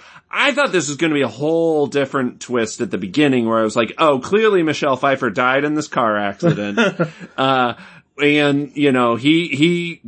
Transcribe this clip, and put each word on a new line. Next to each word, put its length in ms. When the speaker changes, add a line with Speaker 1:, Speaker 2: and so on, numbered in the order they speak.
Speaker 1:
I 220
thought 200
this 160
was 100
gonna 160
be 80
a 60
whole 580
different 540
twist 420
at 80
the 80
beginning, 500
where 100
I 40
was 140
like, 220
"Oh, 200
clearly 440
Michelle 340
Pfeiffer 340
died 340
in 100
this 140
car 300
accident." 600
Speaker 2:
<laughs> 320
Speaker 1:
Uh, 380
and, 560
you 180
know, 240
he, 320
he 580